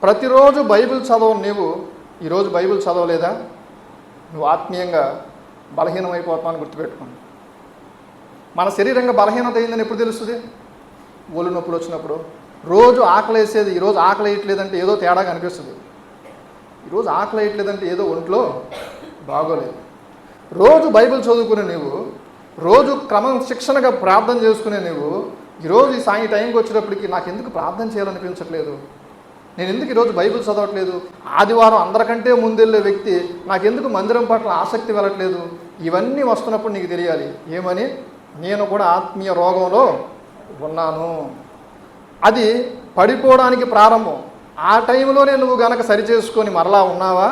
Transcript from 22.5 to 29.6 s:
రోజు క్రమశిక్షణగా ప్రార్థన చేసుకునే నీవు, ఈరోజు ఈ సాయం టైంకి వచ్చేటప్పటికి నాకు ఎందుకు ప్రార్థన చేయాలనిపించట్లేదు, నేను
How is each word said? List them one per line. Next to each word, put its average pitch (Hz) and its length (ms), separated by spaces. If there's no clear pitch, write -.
రోజు 226 340
క్రమశిక్షణగా 254 1000
ప్రార్థన 214 460
చేసుకునే 220 440
నీవు, 165 460
ఈరోజు 254 340
ఈ - 20
సాయం 214 260
టైంకి 226 320
వచ్చేటప్పటికి 208 500
నాకు 175 220
ఎందుకు 233 180
ప్రార్థన 220 400
చేయాలనిపించట్లేదు, 180 880
నేను 180 100